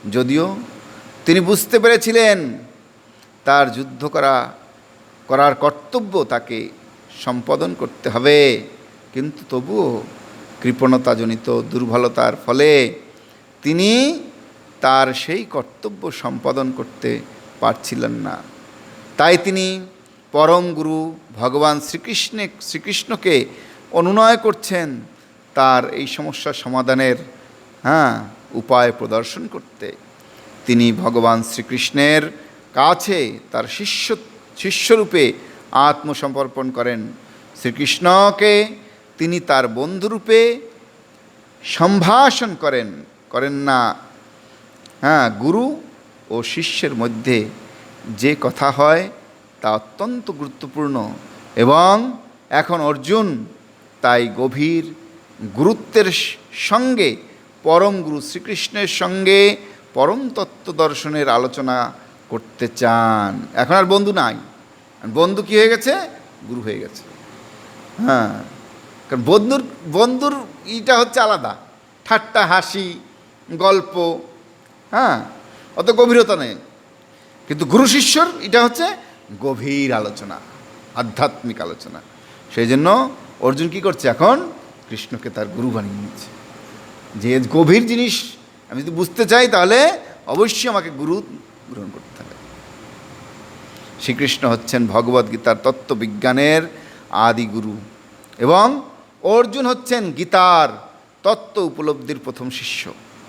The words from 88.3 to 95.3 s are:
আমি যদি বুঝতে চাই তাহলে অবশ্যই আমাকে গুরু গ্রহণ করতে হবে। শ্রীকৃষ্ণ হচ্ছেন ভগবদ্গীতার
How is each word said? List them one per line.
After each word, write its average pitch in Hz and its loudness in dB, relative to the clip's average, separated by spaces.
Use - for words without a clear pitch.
আমি 131 -10
যদি 165 -10
বুঝতে 180 -2
চাই 240 6
তাহলে 226 4
অবশ্যই 214 0
আমাকে 185 -4
গুরু 156 -6
গ্রহণ 104 -14
করতে - -20
হবে। - -20
শ্রীকৃষ্ণ 131 -2
হচ্ছেন 117 -2
ভগবদ্গীতার 113 0